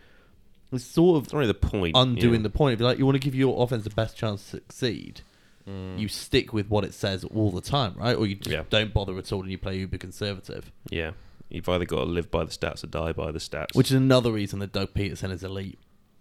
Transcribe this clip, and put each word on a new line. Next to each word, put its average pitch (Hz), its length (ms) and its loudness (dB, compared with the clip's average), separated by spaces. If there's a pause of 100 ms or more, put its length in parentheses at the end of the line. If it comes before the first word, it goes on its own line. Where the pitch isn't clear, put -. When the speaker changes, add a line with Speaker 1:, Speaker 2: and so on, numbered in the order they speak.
(720)
Speaker 1:
it's 127 120 -4
sort 170 340 6
of 131 60 0
Speaker 2:
It's - 80 -12
not 151 80 -2
really 127 120 4
the - 20 2
point, 90 420 0
Speaker 1:
undoing 120 440 6
Speaker 2:
yeah. - 20 0
Speaker 1:
the 107 80 0
point. 135 240 4
If 107 60 -4
you, 120 60 4
like, 123 120 2
you 135 80 4
wanna 135 120 6
give 135 160 -2
your 131 280 4
offense 117 220 0
the 107 60 -4
best 110 260 -2
chance 104 280 -4
to - 60 -20
succeed, - 720 -6 (480)
Speaker 3:
Mm. 92 300 -8
Speaker 1:
you 104 100 -2
stick - 440 2
with 104 160 -2
what 104 160 2
it - 100 -8
says 95 300 -4
all 107 260 2
the 90 100 -4
time, 135 360 -2
right? 117 200 0
Or 110 100 2
you 98 100 -2
just - 140 -8
Speaker 2:
Yeah. 78 200 -2
Speaker 1:
don't 107 220 2
bother 95 260 -2
at - 140 -8
all 98 100 -2
and 95 80 -8
you 92 80 -6
play 95 200 -6
uber 92 200 -4
conservative. 95 720 -8 (200)
Speaker 2:
Yeah. 80 220 -4 (380)
You've - 180 -6
either 90 160 2
gotta 80 260 0
live 85 200 -2
by 82 140 0
the 80 60 -8
stats - 320 -6
or - 60 -12
die 80 240 -4
by 80 180 -4
the 78 80 -8
stats. - 360 -8
Speaker 1:
Which 123 120 6
is 131 100 0
another 127 360 4
reason 101 260 -4
that 98 140 -6
Doug 98 220 -4
Peterson 101 360 -4
is 90 140 -8
elite. 95 340 -10 (420)